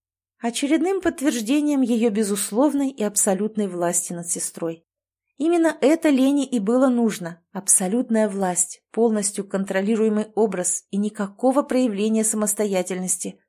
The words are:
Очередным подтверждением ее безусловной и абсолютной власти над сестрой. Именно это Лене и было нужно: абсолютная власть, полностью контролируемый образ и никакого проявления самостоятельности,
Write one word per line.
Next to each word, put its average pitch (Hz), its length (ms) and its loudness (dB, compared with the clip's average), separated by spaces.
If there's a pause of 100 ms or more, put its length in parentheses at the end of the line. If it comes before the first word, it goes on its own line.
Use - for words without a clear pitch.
(380)
Очередным 302 640 0
подтверждением 285 800 0
ее 233 260 2
безусловной 220 800 0
и 269 160 -4
абсолютной 208 640 0
власти 175 460 -2
над 170 160 -10
сестрой. - 560 -8 (520)
Именно 330 420 2
это 311 300 4
Лене 277 360 4
и 247 140 -2
было 240 280 2
нужно: 214 540 -2 (100)
абсолютная 220 760 0
власть, 190 640 -2
полностью 214 560 0
контролируемый 202 880 0
образ 190 560 -2
и 196 80 -4
никакого 214 640 0
проявления 220 640 0
самостоятельности, 196 1200 -2